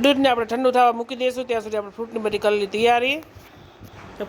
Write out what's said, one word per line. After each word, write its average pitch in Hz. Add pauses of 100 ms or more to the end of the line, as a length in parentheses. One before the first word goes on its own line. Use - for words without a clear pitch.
દૂધને 269
આપણે 233
ઠંડુ 254
થવા 240
મૂકી 240
દઈશું, 247
ત્યાં 226
સુધી 214
આપણે 202
ફ્રૂટની 226
બધી 202
કરી 208
તૈયારી. 240 (1000)
તો 208